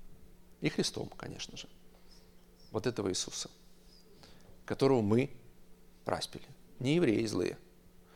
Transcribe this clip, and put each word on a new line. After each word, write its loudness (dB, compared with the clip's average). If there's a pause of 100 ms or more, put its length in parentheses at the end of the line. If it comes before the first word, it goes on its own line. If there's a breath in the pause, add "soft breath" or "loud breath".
(640)
и 2
Христом, -2
конечно -12
же, -14 (1040)
вот 0
этого 0
Иисуса, -4 (1120 soft breath)
которого 4
мы 4 (760)
распяли. -4 (320)
Не 2
евреи 4
злые. 0 (580 soft breath)